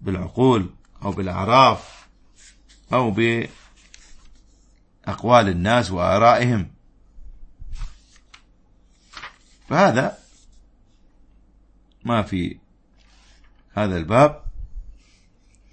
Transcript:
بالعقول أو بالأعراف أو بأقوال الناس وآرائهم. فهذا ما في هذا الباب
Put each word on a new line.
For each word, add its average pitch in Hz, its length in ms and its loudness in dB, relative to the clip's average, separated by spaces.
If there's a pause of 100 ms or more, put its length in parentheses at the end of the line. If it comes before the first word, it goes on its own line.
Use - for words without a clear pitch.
بالعقول 98 680 0 (340)
أو 101 80 -8
بالأعراف 98 960 2 (840)
أو 123 180 0 (1900)
بأقوال 107 440 2
الناس 95 420 0
وآرائهم. 107 800 2 (3000)
فهذا 170 500 0 (1900)
ما 117 160 0
في 90 360 -6 (1160)
هذا 101 240 -4
الباب 117 460 0 (1300)